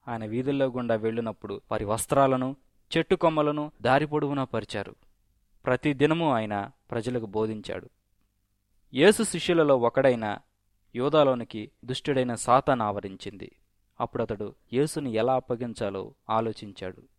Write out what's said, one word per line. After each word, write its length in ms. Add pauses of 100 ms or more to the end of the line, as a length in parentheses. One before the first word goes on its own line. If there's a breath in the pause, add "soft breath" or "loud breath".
ఆయన 180
వీధుల్లో 400
గుండా 300
వెళ్ళినప్పుడు 680 (100)
వారి 140
వస్త్రాలను, 680 (420)
చెట్టు 180
కొమ్మలను 560 (100)
దారి 240
పొడవునా 380
పరిచారు. 520 (680)
ప్రతి 280
దినము 400
ఆయన 380 (200)
ప్రజలకు 340
బోధించాడు. 640 (1040)
యేసు 300
శిష్యులలో 540
ఒకడైన 600 (580)
యూదాలోనికి 760 (140)
దుష్టుడైన 500
సాతాను 500
ఆవరించింది. 680 (480)
అప్పుడతడు 560 (180)
యేసుని 380
ఎలా 240
అప్పగించాలో 760 (160)
ఆలోచించాడు. 760 (160)